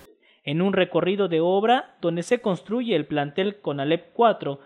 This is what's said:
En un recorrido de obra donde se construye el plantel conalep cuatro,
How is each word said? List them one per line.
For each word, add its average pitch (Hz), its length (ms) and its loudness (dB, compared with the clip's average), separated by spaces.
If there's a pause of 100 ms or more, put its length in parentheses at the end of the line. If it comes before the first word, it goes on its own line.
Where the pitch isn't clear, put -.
(440)
En 151 180 -2
un 196 100 2
recorrido 185 560 0
de 160 120 0
obra 202 600 2
donde 170 220 -2
se 240 180 0
construye 220 560 -2
el 151 80 0
plantel 147 560 -4
conalep 147 540 -2
cuatro, 190 520 0